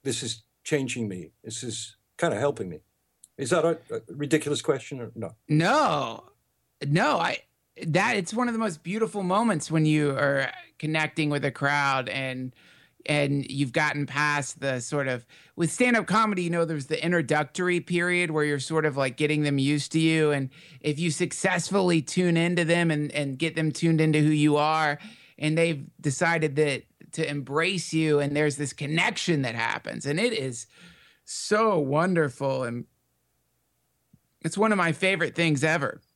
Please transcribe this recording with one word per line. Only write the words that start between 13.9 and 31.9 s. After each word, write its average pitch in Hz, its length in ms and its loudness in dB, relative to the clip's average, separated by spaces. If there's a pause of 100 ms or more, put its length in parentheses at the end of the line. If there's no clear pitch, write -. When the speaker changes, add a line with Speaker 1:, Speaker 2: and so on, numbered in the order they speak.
Speaker 2:
past 147 560 0
the 131 180 -2
sort 135 300 -2
of, 123 160 -4 (320)
with 165 160 0
stand-up 247 340 2
comedy, 202 360 2
you 170 60 -2
know, 170 140 0
there's 156 220 -4
the 151 180 -4
introductory 170 760 0
period 175 500 0
where 151 140 0
you're 143 140 0
sort 156 260 0
of, 139 100 0
like, 135 220 -2
getting 151 260 2
them 143 160 2
used 143 320 0
to 160 80 2
you. 160 320 4
And 139 180 -2 (300)
if 147 200 -4
you 170 120 0
successfully 180 920 0
tune 175 360 2
into 170 260 2
them 170 280 2
and, 151 200 -2
and 139 260 -4
get 160 200 -2
them 160 160 0
tuned 165 260 2
into 156 220 4
who 151 80 6
you 151 260 4
are, 151 440 2 (380)
and 156 200 0
they've 165 280 0 (140)
decided 156 560 0
that 143 280 2 (280)
to 156 180 -4
embrace 147 640 -2
you, 156 280 4
and 143 180 0
there's 151 180 2
this 147 160 -6
connection 160 680 -2
that 120 140 -2
happens, - 500 -4
and 147 120 -2
it 233 140 0
is 131 340 -6 (600)
so 208 520 0
wonderful. 147 880 0